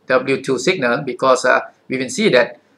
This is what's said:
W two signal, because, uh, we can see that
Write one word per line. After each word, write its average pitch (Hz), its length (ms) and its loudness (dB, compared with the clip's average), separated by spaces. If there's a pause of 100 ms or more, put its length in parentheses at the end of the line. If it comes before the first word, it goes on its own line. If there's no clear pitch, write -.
W 131 360 0
two 131 160 -2
signal, 131 440 -2
because, 127 420 0
uh, 123 160 2 (260)
we 131 120 -4
can 127 100 -6
see 202 220 0
that 120 300 2 (180)